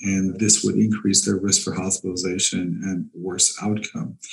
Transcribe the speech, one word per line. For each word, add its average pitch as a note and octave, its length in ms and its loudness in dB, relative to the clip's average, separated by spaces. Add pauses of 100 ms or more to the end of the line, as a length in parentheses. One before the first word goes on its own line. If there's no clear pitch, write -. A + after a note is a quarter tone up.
and F#2+ 360 0
this G#2 240 4
would G2+ 140 0
increase G#2+ 480 4
their G2+ 140 2
risk G2 260 2
for F2+ 100 -2
hospitalization F2+ 1120 -2
and F2+ 280 -4
worse F2+ 480 -2
outcome. - 560 -4 (160)